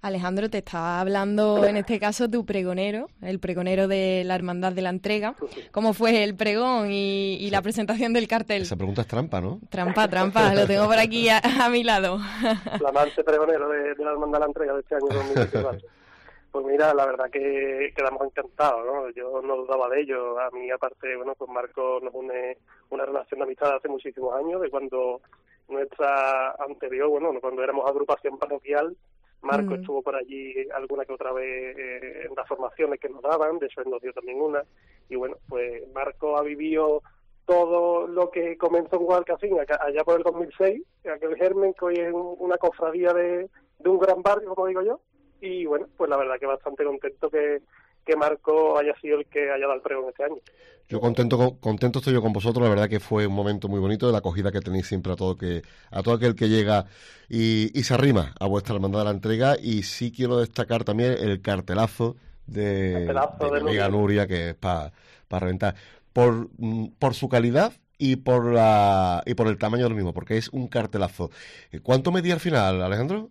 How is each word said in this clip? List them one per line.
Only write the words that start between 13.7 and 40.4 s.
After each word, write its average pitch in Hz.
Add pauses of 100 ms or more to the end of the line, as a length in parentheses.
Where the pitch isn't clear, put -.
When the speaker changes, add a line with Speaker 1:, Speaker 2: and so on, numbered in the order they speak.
Speaker 3:
de 143
la 151
Hermandad 147
de -
la 151
Entrega 143
de 139
este 151
año 139
dos 139
mil -
diecinueve. 113
Speaker 2:
<laughs> - (680)
Speaker 3:
Pues 135
mira, 147
la 139
verdad 127
que 139
quedamos 135
encantados, 131
¿no? 131
Yo 123
no 135
dudaba 127
de 135
ello. 123
A 127
mí, 127
aparte, 127
bueno, 127
pues 127
Marco 127
nos 123
une 127 (320)
una 135
relación 135
de 139
amistad 139
de 135
hace 143
muchísimos 131
años, 165
de 156
cuando 127 (460)
nuestra 135
anterior, 139
bueno, 151 (100)
cuando 127
éramos 135
agrupación 143
parroquial, 143 (460)
Marco 202
Speaker 1:
Mm. 180
Speaker 3:
estuvo 139
por 135
allí 135 (220)
alguna 135
que 135
otra 127
vez, 131
eh, 131
en 135
las 135
formaciones 139
que 143
nos 131
daban, 156
de 147
hecho 131
él 127
nos 123
dio 127
también 127
una, 147 (460)
y 127
bueno, 127 (120)
pues 120 (100)
Marco 139
ha 147
vivido 151 (440)
todo 175
lo 175
que 170
comenzó 170
en 175
Guadalcacín, 180
acá, 147
allá 147
por 170
el 165
dos 165
mil 170